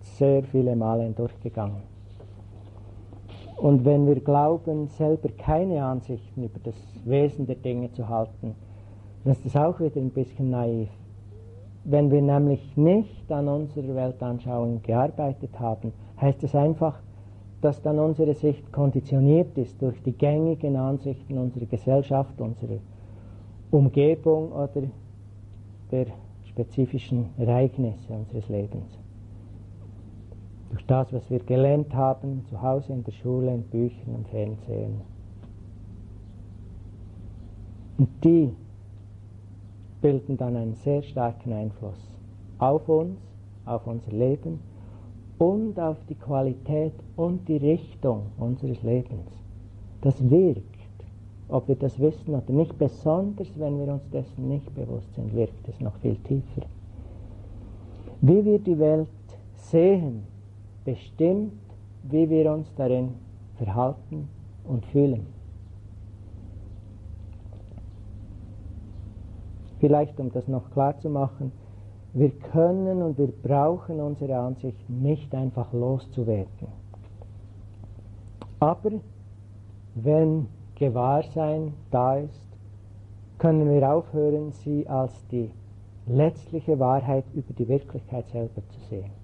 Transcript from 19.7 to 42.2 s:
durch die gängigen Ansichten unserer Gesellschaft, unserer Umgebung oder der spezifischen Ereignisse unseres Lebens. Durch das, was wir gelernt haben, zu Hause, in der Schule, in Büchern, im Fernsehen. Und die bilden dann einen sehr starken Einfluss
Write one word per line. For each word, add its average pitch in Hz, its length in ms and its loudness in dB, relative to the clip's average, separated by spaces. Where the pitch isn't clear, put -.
durch 131 220 0
die 131 80 2
gängigen 151 640 2
Ansichten 135 640 -2
unserer 123 260 -2
Gesellschaft, 135 760 2
unserer 113 380 -4
Umgebung 156 800 6
oder 143 320 -2
der 127 160 2
spezifischen 123 840 0
Ereignisse 120 760 2
unseres 110 340 -8
Lebens. 104 500 -6
Durch - 160 -8
das, 131 260 4
was 120 180 -6
wir 123 100 0
gelernt 139 540 4
haben, 131 560 0
zu 98 120 -8
Hause, 135 320 -2
in 123 100 -4
der 104 80 -6
Schule, 127 420 0
in 117 100 -2
Büchern, 117 520 -2
im 113 100 -6
Fernsehen. 107 760 -4
Und 135 120 8
die 165 300 8
bilden 135 360 4
dann 123 180 0
einen 113 200 -2
sehr 143 280 0
starken 120 480 -2
Einfluss 107 480 -6